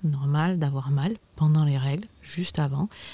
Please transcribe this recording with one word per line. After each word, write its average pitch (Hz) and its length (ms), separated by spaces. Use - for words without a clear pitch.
normal 151 560
d'avoir 139 320
mal 151 280
pendant 151 320
les 139 100
règles, 139 320
juste - 360
avant, 143 300